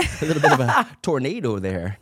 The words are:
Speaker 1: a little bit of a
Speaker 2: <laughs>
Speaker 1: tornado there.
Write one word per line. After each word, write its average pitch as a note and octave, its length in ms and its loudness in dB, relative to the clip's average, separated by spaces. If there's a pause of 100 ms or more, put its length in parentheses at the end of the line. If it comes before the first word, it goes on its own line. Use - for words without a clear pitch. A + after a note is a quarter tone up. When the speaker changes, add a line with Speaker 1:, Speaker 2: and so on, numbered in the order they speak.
(200)
Speaker 1:
a - 40 -2
little D#3 180 0
bit - 100 6
of C3 80 4
a - 340 2
Speaker 2:
<laughs> - 80 -20
Speaker 1:
tornado C#3 580 -2
there. F#2+ 420 -4